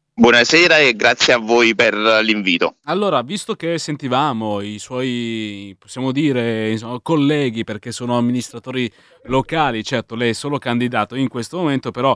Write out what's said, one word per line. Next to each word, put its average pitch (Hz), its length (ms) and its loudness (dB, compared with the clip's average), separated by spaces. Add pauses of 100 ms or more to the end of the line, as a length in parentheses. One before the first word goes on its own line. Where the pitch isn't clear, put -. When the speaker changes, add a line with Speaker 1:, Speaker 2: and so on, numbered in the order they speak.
(160)
Speaker 1:
Buonasera 156 640 6
e 135 180 4
grazie 120 380 2
a 120 60 4
voi 113 340 4
per 107 220 2
l'invito. 107 880 2
Speaker 2:
Allora, 165 400 0
visto 185 320 -8
che 165 240 -4
sentivamo 123 840 -2
i 104 160 -8
suoi, 113 1040 -6
possiamo 131 320 -6
dire, 120 580 0
insomma, 113 320 -6
colleghi, 143 600 0
perché 107 280 -10
sono 123 240 -4
amministratori 123 760 -2 (320)
locali, 131 600 0
certo, 117 300 -4
lei 117 160 0
è 113 40 0
solo 143 260 -4
candidato 120 560 -2
in 131 140 0
questo 123 280 -8
momento, 143 320 -2
però, 123 260 0